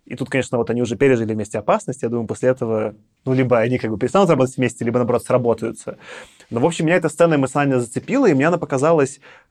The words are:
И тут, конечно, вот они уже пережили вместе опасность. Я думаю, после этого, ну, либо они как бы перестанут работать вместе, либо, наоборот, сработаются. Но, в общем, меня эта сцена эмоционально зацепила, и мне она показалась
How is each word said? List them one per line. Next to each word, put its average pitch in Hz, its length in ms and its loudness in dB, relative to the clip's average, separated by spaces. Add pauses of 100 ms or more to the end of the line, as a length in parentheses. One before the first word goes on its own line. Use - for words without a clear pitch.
И - 100 -14
тут, 123 140 -8
конечно, 127 280 -2
вот 117 140 0
они 120 100 -2
уже 117 160 -2
пережили 113 360 2
вместе 107 260 -6
опасность. 175 420 -2
Я 120 80 -2
думаю, 117 180 -4
после 123 220 -2
этого, 110 460 -2 (300)
ну, 131 80 0
либо 127 260 2
они 123 180 2
как 113 140 -6
бы 104 80 -6
перестанут 175 300 2
работать 131 280 0
вместе, 123 260 -2
либо, 117 140 0
наоборот, 120 260 0
сработаются. 117 760 -2 (520)
Но, 117 100 -4
в 175 60 2
общем, 170 220 -2
меня 175 100 2
эта 165 120 -2
сцена 165 260 2
эмоционально 139 440 0
зацепила, 165 460 -2
и 180 80 4
мне 135 140 2
она 175 100 2
показалась 151 640 0 (300)